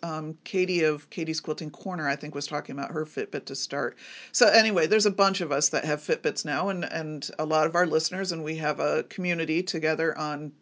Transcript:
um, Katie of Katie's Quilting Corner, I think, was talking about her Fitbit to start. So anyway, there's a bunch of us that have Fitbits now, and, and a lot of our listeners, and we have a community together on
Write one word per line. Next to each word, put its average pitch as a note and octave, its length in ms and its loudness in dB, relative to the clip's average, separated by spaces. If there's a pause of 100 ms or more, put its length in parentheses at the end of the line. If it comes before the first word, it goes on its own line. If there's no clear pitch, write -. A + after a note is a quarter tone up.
um, D#3 400 -6
Katie F#3 400 0
of D3+ 260 0
Katie's D#3+ 300 -4
Quilting D3+ 320 -6
Corner, E3+ 360 -6
I C#3 80 0
think, D3 200 -10
was C#3+ 100 -6
talking D3 320 -6
about C#3 140 -6
her D#3 120 -4
Fitbit C3+ 420 -6
to C#3 100 -10
start. C#3 420 -4 (340)
So - 160 6
anyway, G#3+ 380 6
there's G#3 220 4
a G3+ 40 6
bunch F#3+ 300 2
of D3+ 100 -2
us C#3+ 180 2
that - 160 0
have D3+ 160 0
Fitbits - 440 0
now, D#3 240 0
and, F3+ 160 -4
and D#3 440 -6 (100)
a D#3 60 0
lot D#3 200 4
of D#3+ 100 0
our F3+ 120 6
listeners, F3+ 440 0
and E3 120 -4
we D#3 140 -4
have D3+ 220 -2
a D3+ 240 2
community E3+ 600 0
together D#3+ 520 0
on D3+ 360 -6 (100)